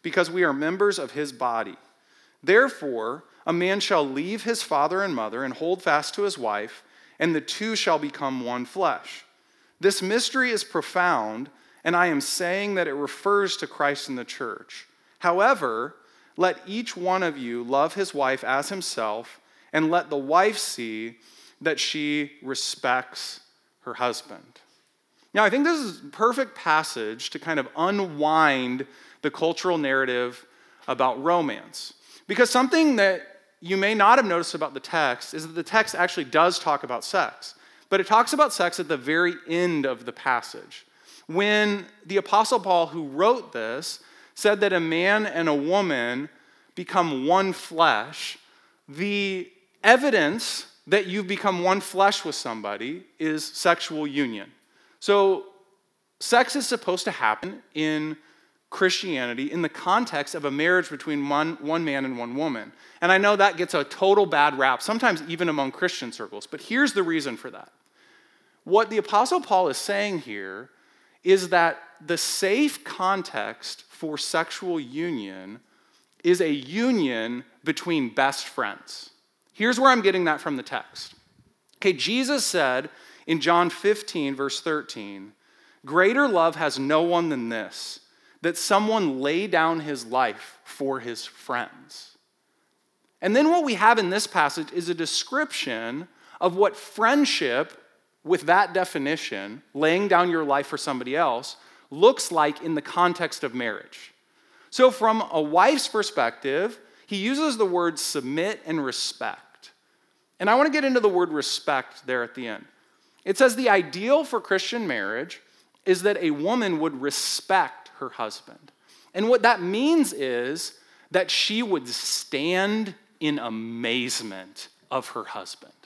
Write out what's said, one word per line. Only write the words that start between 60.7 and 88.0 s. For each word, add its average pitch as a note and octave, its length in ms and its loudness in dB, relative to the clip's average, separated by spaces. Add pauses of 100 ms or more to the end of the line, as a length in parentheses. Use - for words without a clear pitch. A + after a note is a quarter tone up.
between C#3+ 400 -4
one, D3+ 320 0
one D#3+ 240 -2
man C#3 180 -2
and C3 140 -6
one A#2+ 180 -8
woman. B2+ 380 -6 (260)
And F3 120 4
I F#3+ 80 6
know G3+ 160 4
that G3 220 4
gets F3 160 -4
a D3 100 2
total G3 420 4
bad D3 320 4
rap, C3 240 2
sometimes A3 460 0
even E3+ 220 -2
among C#3 220 -2
Christian D#3 400 -4
circles, G#2 360 -14
but D3+ 140 -12
here's B3+ 320 0
the G3 100 2
reason D3 340 -2
for B2 140 -14
that. - 200 -20 (920)
What G3+ 260 4
the A3 80 -2
Apostle A#3 420 2
Paul F#3 300 2
is B2+ 80 -4
saying G3+ 420 -4
here G2+ 520 -12 (520)
is F#3 260 4
that E3+ 320 4 (240)
the E3 120 -2
safe A#3+ 640 0
context F3+ 1000 -4
for D#3 340 -8
sexual E3 640 -2
union A#2 800 -8 (640)
is F3 180 4
a D#3+ 100 2
union C#3 920 0 (180)
between D#3 460 -2
best C3+ 380 0
friends. - 640 -8 (420)
Here's A#3 260 0
where C4+ 100 8
I'm B3 120 6
getting F#3 240 2
that D3+ 160 0
from D3 160 -4
the B2 60 -8
text. - 500 -10 (640)
Okay, F#3+ 160 2
Jesus B3+ 500 0
said C#3 460 0 (360)
in D#3+ 140 0
John E3+ 300 4
fifteen, F3 680 -2
verse C3+ 240 -4
thirteen, G#2 720 -8 (520)
"Greater G3 420 4
love E3 300 4
has D3+ 200 -2
no D3 260 2
one E3+ 260 2
than A#2+ 200 -4
this, - 520 -10 (400)